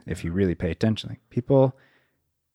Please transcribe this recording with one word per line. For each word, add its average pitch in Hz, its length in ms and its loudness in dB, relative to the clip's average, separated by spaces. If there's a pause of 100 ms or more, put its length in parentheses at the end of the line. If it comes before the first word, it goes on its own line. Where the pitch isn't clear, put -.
if - 180 -8
you 82 80 -4
really 92 220 0
pay 85 160 -4
attention. 110 400 -2
Like, - 100 -16 (100)
people 135 460 2 (800)